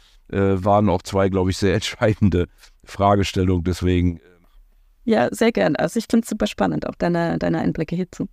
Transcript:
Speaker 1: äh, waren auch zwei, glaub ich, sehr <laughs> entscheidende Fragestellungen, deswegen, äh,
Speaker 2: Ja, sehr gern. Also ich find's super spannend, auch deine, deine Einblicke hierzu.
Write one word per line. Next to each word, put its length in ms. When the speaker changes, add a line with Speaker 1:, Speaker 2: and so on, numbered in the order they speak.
Speaker 1:
äh, 260
waren 340
auch 120
zwei, 280
glaub 200
ich, 80
sehr 160
<laughs> 20
entscheidende 720
Fragestellungen, 800
deswegen, 540
äh, 40
Speaker 2:
Ja, 280
sehr 200
gern. 240
Also 240
ich 100
find's 200
super 180
spannend, 400
auch 80
deine, 440
deine 200
Einblicke 360
hierzu. 380